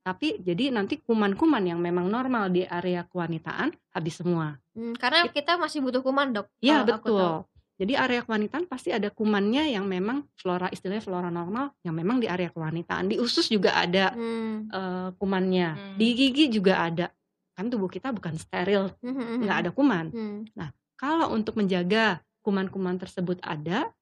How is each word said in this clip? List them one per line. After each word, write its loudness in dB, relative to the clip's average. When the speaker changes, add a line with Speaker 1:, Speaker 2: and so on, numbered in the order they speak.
Speaker 1:
tapi -2
jadi 0
nanti -2
kuman-kuman 4
yang 0
memang 2
normal 0
di 2
area -2
kewanitaan -4
habis -4
semua. 0
Speaker 2:
Hmm, -8
karena 4
Speaker 1:
It- -10
Speaker 2:
kita 2
masih -2
butuh 0
kuman, 2
Dok, -4
Speaker 1:
Iya, 6
Speaker 2:
kalau 4
aku -4
Speaker 1:
betul. 4
Speaker 2:
tahu. 2
Speaker 1:
Jadi 0
area 2
kewanitaan -2
pasti -6
ada 0
kumannya 2
yang -2
memang -2
flora, -2
istilahnya -6
flora -4
normal, -6
yang -4
memang 0
di 0
area -2
kewanitaan. -4
Di 0
usus 0
juga 2
ada, 2
Speaker 2:
Hmm. -4
Speaker 1:
eee, -4
kumannya. 2
Speaker 3:
Hmm. -12
Speaker 1:
Di 2
gigi 4
juga 4
ada. 0
Kan -6
tubuh -2
kita -8
bukan -6
steril, 0
Speaker 2:
Hmm, -6
hmm, -4
hmm, -4
Speaker 1:
nggak 2
Speaker 2:
hmm. 0
Speaker 1:
ada -2
kuman. 2
Speaker 2:
Hmm. -8
Speaker 1:
Nah, -8
kalau 0
untuk -2
menjaga 2
kuman-kuman 0
tersebut -4
ada -4